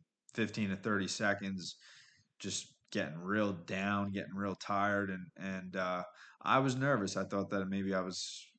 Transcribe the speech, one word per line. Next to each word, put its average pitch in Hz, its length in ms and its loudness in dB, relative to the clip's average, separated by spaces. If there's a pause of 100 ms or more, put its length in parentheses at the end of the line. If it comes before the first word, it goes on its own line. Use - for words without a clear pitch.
(340)
fifteen 104 360 0
to 95 80 -2
thirty 98 320 0
seconds, 98 640 -2 (640)
just - 340 -6 (180)
getting 82 280 -2
real 101 320 2
down, 98 600 0
getting 95 220 -4
real 98 220 0
tired. 101 540 2
And, 92 180 -4 (100)
and, 95 380 -6
uh, 90 280 0 (380)
I 120 180 6
was 135 160 4
nervous. 127 420 2
I 98 80 0
thought 98 240 0
that 98 180 0
maybe 95 260 0
I 95 80 2
was, - 460 -6 (120)